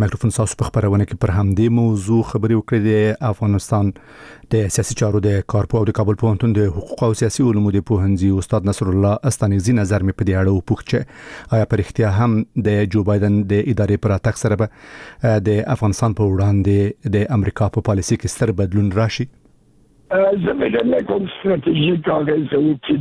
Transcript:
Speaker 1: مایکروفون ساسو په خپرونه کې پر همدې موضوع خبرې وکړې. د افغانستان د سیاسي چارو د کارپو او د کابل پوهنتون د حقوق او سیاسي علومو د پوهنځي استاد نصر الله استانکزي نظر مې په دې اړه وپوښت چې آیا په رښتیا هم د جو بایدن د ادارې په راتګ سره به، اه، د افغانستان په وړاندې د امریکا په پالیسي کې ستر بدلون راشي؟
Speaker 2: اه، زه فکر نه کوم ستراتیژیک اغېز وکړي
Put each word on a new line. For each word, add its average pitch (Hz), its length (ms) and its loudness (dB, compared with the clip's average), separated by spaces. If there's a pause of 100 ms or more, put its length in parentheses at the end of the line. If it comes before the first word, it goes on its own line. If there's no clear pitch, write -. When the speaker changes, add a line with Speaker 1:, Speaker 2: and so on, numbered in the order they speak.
Speaker 1:
مایکروفون 107 300 0
ساسو - 260 -2
په - 120 -4
خپرونه 104 360 2
کې - 160 -6
پر 101 100 0
همدې 98 380 2
موضوع 113 540 2
خبرې 113 340 -2
وکړې. 110 320 0
د 107 280 2 (120)
افغانستان 101 640 0 (600)
د 110 220 2
سیاسي - 200 -2
چارو 104 320 0
د 101 120 2 (140)
کارپو 107 260 0
او 107 60 0
د 107 140 0
کابل 104 160 2
پوهنتون 113 380 0
د 104 140 2 (100)
حقوق - 280 -6
او 113 160 2
سیاسي 117 220 0
علومو 104 280 2
د 98 200 0
پوهنځي 98 480 2
استاد 95 320 -2
نصر 101 160 -2
الله 101 440 2
استانکزي 101 420 0
نظر 101 300 0
مې 95 100 0
په - 120 -6
دې 95 160 2
اړه 95 160 2
وپوښت - 340 -4
چې 120 80 0 (540)
آیا 110 120 2
په 110 120 0
رښتیا 104 420 0
هم 110 260 2 (220)
د 104 180 2
جو 104 180 0
بایدن 101 400 2
د 98 100 -4
ادارې 104 440 0
په - 120 -2
راتګ 101 340 -2
سره 104 120 0
به، 110 140 0
اه، - 680 -4
د 104 260 0 (120)
افغانستان 107 440 -2
په - 20 0
وړاندې 101 960 2
د 104 220 0
امریکا 101 300 -2
په 107 120 -4
پالیسي 101 360 0
کې - 100 -6
ستر 110 260 -2
بدلون 98 400 0
راشي؟ 110 340 -2 (840)
Speaker 2:
اه، 196 220 2 (120)
زه - 80 0
فکر 233 320 -2
نه 247 160 0
کوم 196 260 -2 (120)
ستراتیژیک 165 800 0
اغېز 151 340 -2
وکړي 147 480 0